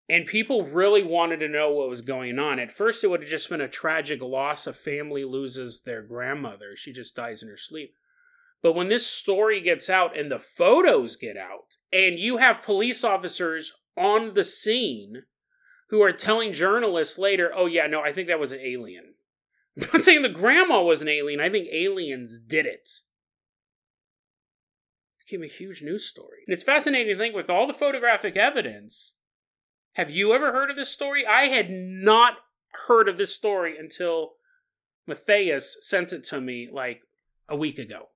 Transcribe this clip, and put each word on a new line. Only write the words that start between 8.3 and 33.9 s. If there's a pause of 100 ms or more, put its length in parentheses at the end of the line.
But
when
this
story
gets
out
and
the
photos
get
out, (160)
and
you
have
police
officers (240)
on
the
scene (680)
who
are
telling
journalists
later,
"Oh,
yeah,
no,
I
think
that
was
an
alien." (300)
<laughs>
I'm
not
saying
the
grandma
was
an
alien.
I
think
aliens
did
it. (2250)
It
became
a
huge
news
story.
And
it's
fascinating
to
think,
with
all
the
photographic
evidence, (760)
have
you
ever
heard
of
this
story?
I
had
not (500)
heard
of
this
story
until (720)